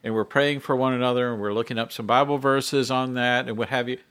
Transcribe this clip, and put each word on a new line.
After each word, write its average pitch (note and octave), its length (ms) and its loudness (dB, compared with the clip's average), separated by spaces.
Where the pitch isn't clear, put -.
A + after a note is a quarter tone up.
and A2+ 100 -4
we're A2 120 2
praying C#3+ 340 0
for C#3 160 0
one C3 160 2
another, B2 400 0
and G#2+ 80 -6
we're G#2 140 -2
looking A#2 240 -2
up A2+ 140 -4
some A2 140 -8
Bible C#3 320 4
verses C3+ 520 0
on B2+ 240 -2
that, B2 340 0
and A2 80 -6
what A2+ 140 -4
have B2 180 -2
you. B2+ 100 -6